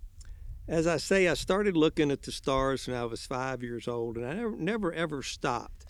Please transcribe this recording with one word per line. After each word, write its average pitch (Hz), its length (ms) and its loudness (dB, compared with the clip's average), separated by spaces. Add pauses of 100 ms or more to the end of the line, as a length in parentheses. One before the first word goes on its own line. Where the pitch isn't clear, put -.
(680)
as 160 200 2
I 170 100 4
say, 190 300 4
I 160 60 6
started 196 420 2
looking 156 340 6
at 135 140 0
the - 80 -8
stars 135 560 0
when 123 80 -2
I 120 100 -2
was 113 200 -8
five 127 360 -4
years 120 260 -6
old, 120 300 -2
and 120 80 -4
I 135 80 -4
never, 214 220 -4
never, 202 380 -2
ever 151 280 -2
stopped. - 680 -4